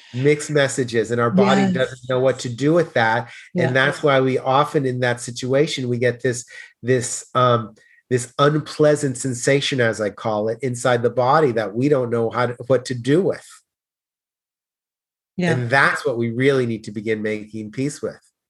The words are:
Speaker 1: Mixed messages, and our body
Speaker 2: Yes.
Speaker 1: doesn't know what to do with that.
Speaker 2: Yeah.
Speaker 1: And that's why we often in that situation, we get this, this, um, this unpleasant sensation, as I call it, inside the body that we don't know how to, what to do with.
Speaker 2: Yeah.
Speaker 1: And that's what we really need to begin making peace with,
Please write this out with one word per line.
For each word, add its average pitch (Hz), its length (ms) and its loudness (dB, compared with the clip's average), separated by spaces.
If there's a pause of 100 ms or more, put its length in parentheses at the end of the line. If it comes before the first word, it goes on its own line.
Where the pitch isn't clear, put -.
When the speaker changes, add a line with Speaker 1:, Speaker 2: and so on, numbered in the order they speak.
(140)
Speaker 1:
Mixed 143 360 0
messages, 120 640 0
and 120 100 0
our 120 80 2
body 196 320 4
Speaker 2:
Yes. 190 120 2
Speaker 1:
doesn't - 360 -4
know 127 100 0
what 131 200 2
to 127 100 -8
do 131 240 0
with 165 200 0
that. 117 380 0 (220)
Speaker 2:
Yeah. 175 140 0
Speaker 1:
And 123 80 0
that's 139 260 2
why 135 200 4
we 131 180 2
often 139 460 0
in 123 160 -2
that 120 200 -2
situation, 131 680 -2
we 123 80 -2
get 120 240 0
this, 120 240 -4 (360)
this, 123 440 -2 (100)
um, 120 400 2 (340)
this 123 300 -2
unpleasant 147 760 2
sensation, 135 640 -2
as 110 200 0
I 104 80 0
call 107 400 -4
it, 113 120 -6
inside 123 420 0
the 120 60 2
body 127 420 2
that 107 240 -2
we 135 140 0
don't 127 200 2
know 117 200 -2
how 120 180 -2
to, 123 60 -4 (140)
what 131 180 2
to 131 100 -6
do 131 260 0
with. - 240 -4 (1900)
Speaker 2:
Yeah. 180 160 0
Speaker 1:
And 123 180 -2
that's 147 360 2
what 123 120 -2
we 120 140 -2
really 131 340 2
need 110 200 -4
to 113 60 -12
begin 107 300 -4
making 107 500 -8
peace 135 300 -6
with, - 180 -8 (300)